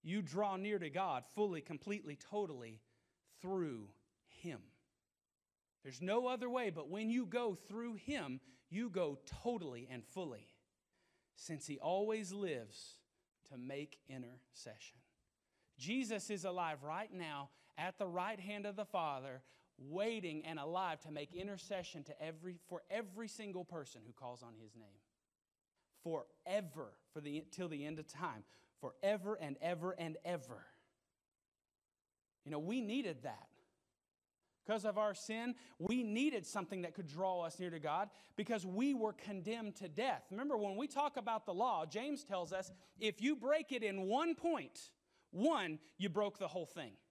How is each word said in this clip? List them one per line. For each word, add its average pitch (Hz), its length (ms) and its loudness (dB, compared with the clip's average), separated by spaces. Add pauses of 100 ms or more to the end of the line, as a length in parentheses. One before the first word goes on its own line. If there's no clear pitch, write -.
You 185 180 2
draw 190 360 2
near 202 220 2
to 165 100 0
God 151 340 2 (100)
fully, 196 280 4
completely, 170 560 -4 (120)
totally 131 520 -2 (600)
through 160 460 0 (400)
him. - 320 -8 (1200)
There's 131 180 -10
no 220 260 6
other 247 220 0
way, 240 200 4
but 156 200 -4
when 220 200 0
you 240 160 4
go 214 320 2 (120)
through 226 260 -4
him, 170 460 -2 (280)
you 220 200 0
go 165 300 2 (240)
totally 151 460 -2
and 123 140 -6
fully, 120 440 -8 (920)
since - 280 -6
he 143 140 -4
always 196 540 2
lives 147 680 -4 (500)
to 135 80 -12
make 139 420 -6 (100)
intercession. 127 920 -12 (760)
Jesus 214 520 0
is 196 140 0
alive 170 400 0
right 190 300 -4
now 151 360 -4 (280)
at 175 200 -2
the 202 100 2
right 185 320 0
hand 202 260 -4
of 202 100 -2
the 202 100 -2
Father, 139 560 0 (360)
waiting 170 680 0
and 160 140 -4
alive 165 420 0
to 160 100 -12
make 147 220 -6
intercession 185 680 -4
to 147 180 -10
every, 160 360 -6 (100)
for 180 220 -6
every 208 380 -4
single 196 360 -6
person 143 420 -8
who 120 60 -14
calls 123 320 -10
on 117 180 -12
his 110 140 -18
name. 101 240 -20 (1040)
Forever, 160 920 -2 (200)
for 156 80 -6
the, 147 300 -4
till 180 160 -2
the 147 180 -4
end 156 140 -4
of 156 80 -10
time. 147 360 -6 (360)
Forever 196 560 2
and 143 260 -4
ever 175 300 0
and 165 320 -2
ever. 123 400 -4 (1800)
You 143 60 -8
know, 151 80 0
we 202 200 0
needed 202 440 -2
that. 120 260 -8 (1160)
'Cause 214 200 2
of 202 120 4
our 214 160 6
sin, 233 420 -2 (240)
we 233 240 4
needed 226 420 4
something 190 380 -2
that 160 100 -4
could 185 140 -4
draw 180 340 2
us 165 180 -4
near 180 100 0
to 170 100 -4
God 160 300 2 (260)
because 214 300 2
we 226 280 2
were 214 200 2
condemned 208 640 -4
to 180 120 -6
death. 175 400 0
Remember, 254 280 2
when 202 180 2
we 269 120 0
talk 285 300 2
about 220 280 0
the 190 80 0
law, 190 320 4
James 254 380 -2
tells 180 300 -2
us, 185 180 -2 (280)
if 214 220 2
you 277 140 6
break 285 360 4
it 247 100 2
in 196 220 2
one 285 320 6
point, 277 560 0 (400)
one, 190 480 6 (180)
you 196 120 2
broke 202 280 2
the 190 100 0
whole 165 180 -2
thing. 127 280 -10 (180)